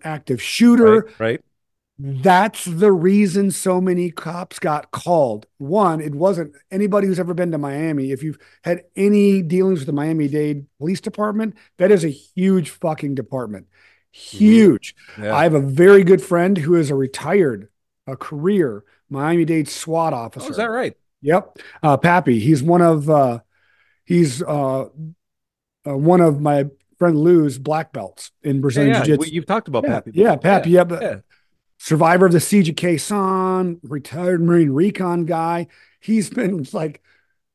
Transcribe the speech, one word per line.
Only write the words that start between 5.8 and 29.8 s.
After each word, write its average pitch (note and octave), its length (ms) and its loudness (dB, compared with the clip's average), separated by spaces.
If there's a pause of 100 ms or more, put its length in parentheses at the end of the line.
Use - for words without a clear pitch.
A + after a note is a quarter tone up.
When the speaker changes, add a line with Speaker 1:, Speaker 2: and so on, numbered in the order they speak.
Speaker 1:
it D3 120 -8
wasn't E3+ 400 -4 (160)
anybody G3+ 360 -2
who's F#3 120 -2
ever F3+ 140 -6
been F3 200 -4
to D#3 60 -6
Miami. C#3+ 520 -6
If C3+ 120 -8
you've D#3 140 -8 (280)
had F3 180 -4 (140)
any G3+ 440 2
dealings F#3 380 0
with C3+ 80 -12
the D3+ 80 -4
Miami-Dade D3+ 720 -4 (100)
Police E3+ 240 -6
Department, G#3+ 540 -6 (240)
that F#3 120 4
is F#3 140 4
a D#3+ 60 -2
huge F3+ 580 -2
fucking D3+ 460 -6
department. A2+ 500 -10 (500)
Speaker 2:
Mm-hmm. - 220 -20
Speaker 1:
Huge. G#3+ 580 6 (240)
Speaker 2:
Yeah. G#2+ 160 -6
Speaker 1:
I C#3+ 100 2
have E3+ 100 2
a D3 60 2
very F3+ 440 6
good F#3 160 4
friend F3+ 380 0
who D#3 160 0
is D#3+ 160 0
a D3 40 -4
retired, C3+ 720 -2 (380)
a C3+ 80 -10
career D3 720 -4 (240)
Miami-Dade D#3 580 -2
swat D#3+ 460 -6
Speaker 2:
Oh, C#3 60 -6
Speaker 1:
officer. A#2 320 -14
Speaker 2:
is - 80 -12
that A3+ 100 -4
right? A3+ 260 -8 (280)
Speaker 1:
Yep. D#3+ 380 -2 (220)
Uh, D3 140 2
Pappy. D3 440 2
He's C3 220 2
one E3+ 200 2
of, D#3 260 2
uh, C3+ 300 2 (640)
he's, E3 380 0
uh, C3+ 400 -4 (1040)
uh, C#3+ 100 -6
one E3+ 240 4
of D3+ 220 2
my D3 240 0 (320)
friend E3+ 200 2
Lou's D#3 400 2
black D3+ 360 -6
belts - 380 -16 (100)
in C#3 180 -4
Brazilian C#3 320 2
Speaker 2:
Yeah, - 60 2
yeah. C3 60 0
Speaker 1:
Jiu-Jitsu. D#3 260 0
Speaker 2:
We, D3+ 40 -10
you've E3 120 -6
talked A3 220 -4
about B2+ 160 -2